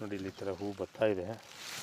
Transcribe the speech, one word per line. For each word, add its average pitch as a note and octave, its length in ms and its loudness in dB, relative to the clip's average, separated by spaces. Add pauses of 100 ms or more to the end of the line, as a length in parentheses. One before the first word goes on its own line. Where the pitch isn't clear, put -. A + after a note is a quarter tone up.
ನೋಡಿ, G#2 180 -2
ಇಲ್ಲಿ F#2+ 140 -2
ಈ - 80 -10
ಥರ G2 200 0
ಹೂ G2+ 100 0 (100)
ಬರ್ತಾ G2 320 4
ಇದೆ. F#2 140 0 (560)